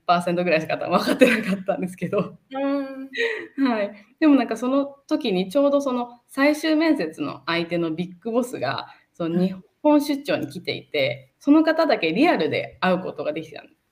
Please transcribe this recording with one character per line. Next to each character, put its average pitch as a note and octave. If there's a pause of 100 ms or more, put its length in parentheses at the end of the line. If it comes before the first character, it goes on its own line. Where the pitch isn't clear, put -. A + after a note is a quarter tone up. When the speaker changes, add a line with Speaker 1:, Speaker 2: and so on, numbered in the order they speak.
Speaker 1:
パ F3
ー F3
セ F3+
ン F3
ト F3+
ぐ F3+
ら D#3
い D#3+
し D#3
か -
多 -
分 F3+
分 G#3
か C4+
っ -
て A#3+
な A3
か F#3+
っ -
た F3+
ん F#3
で F#3
す -
け F3
ど。 F#3+ (140)
Speaker 2:
う C4+
ん。 C4+ (560)
Speaker 1:
は A3+
い。 G3+ (260)
で D#4+
も D4
な A#3+
ん A3+
か A3+
そ A#3+
の C#4 (200)
時 D4+
に F#3
ち C#4+
ょ C#4+
う -
ど C#4
そ C#4
の A#3+
最 D4
終 D#4
面 D#4
接 D#3+
の -
相 E3+
手 F3
の E3
ビ F3
ッ -
グ A3+
ボ A#3+
ス A#3
が、 - (240)
そ E3
の E3+
日 F#3+ (300)
本 D4+
出 C#4+
張 E3
に C#3
来 F3
て B2+
い F2
て、 C#3
Speaker 2:
は -
い。 -
Speaker 1:
そ -
の D#4
方 D#4+
だ C#4+
け D#3+
リ B3+
ア D4+
ル D#3
で G#2+
会 F#3
う F3
こ D3
と D3+
が D3+
で D#3+
き D#3
た -
ん - (240)